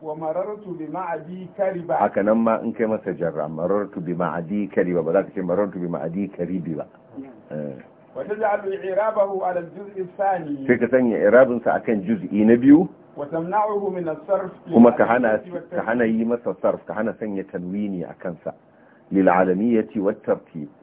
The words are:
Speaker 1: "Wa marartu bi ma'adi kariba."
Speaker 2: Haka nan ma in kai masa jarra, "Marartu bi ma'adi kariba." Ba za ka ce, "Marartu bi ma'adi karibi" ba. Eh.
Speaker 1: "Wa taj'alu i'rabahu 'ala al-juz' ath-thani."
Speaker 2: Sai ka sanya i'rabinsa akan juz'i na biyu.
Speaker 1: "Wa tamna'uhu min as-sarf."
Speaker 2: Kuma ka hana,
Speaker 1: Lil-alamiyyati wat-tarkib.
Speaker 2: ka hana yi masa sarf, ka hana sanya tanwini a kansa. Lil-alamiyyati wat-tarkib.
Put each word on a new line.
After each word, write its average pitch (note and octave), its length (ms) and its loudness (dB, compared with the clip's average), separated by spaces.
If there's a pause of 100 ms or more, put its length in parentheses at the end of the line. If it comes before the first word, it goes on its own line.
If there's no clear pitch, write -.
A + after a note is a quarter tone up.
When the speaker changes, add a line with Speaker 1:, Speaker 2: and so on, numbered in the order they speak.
Speaker 1:
"Wa D#3 120 -8
marartu F3+ 640 -6
bi D#3 80 -10
ma'adi E3+ 680 -10
kariba." F3 420 -2
Speaker 2:
Haka G#2 240 2
nan A2 200 4
ma A2+ 160 2
in A2+ 160 -6
kai A2+ 120 0
masa G#2 280 -2
jarra, D#2 340 -4
"Marartu F#2+ 540 -2
bi E2+ 120 -4
ma'adi E2+ 560 -4
kariba." F2+ 320 0
Ba D#2+ 100 -2
za G2 100 4
ka F#2 120 -6
ce, G2 80 -6
"Marartu F#2 360 -2
bi F2 80 -6
ma'adi E2+ 440 -4
karibi" E2+ 440 -6
ba. D2 120 -8 (640)
Eh. D2 240 -8 (400)
Speaker 1:
"Wa B2+ 80 -8
taj'alu G3+ 560 -2
i'rabahu G3 640 0
'ala F3+ 240 -2
al-juz' G3 320 -14
ath-thani." F3 720 -2
Speaker 2:
Sai A#2+ 80 4
ka A#2 80 -2
sanya A#2+ 320 2
i'rabinsa A#2 560 6
akan G2 320 -2
juz'i G2 400 0
na A2+ 80 8
biyu. C#3+ 320 8 (300)
Speaker 1:
"Wa C#3+ 100 -10
tamna'uhu G3 680 -2
min F3 160 -6
as-sarf." F#3 460 -4 (160)
Speaker 2:
Kuma A#2 240 10
ka A2 100 4
hana, A2+ 380 2
Speaker 1:
Lil-alamiyyati F2+ 80 -16
wat-tarkib. - 240 -10
Speaker 2:
ka G2 80 -2
hana A#2 240 0
yi A2+ 180 0
masa A#2 380 -2
sarf, F#2 240 0
ka F2 80 -8
hana G#2+ 240 -2
sanya G2+ 320 -6
tanwini F#2+ 560 -6
a E2 80 -14
kansa. - 400 -10 (560)
Lil-alamiyyati F#2+ 880 4
wat-tarkib. F#2+ 680 -4 (140)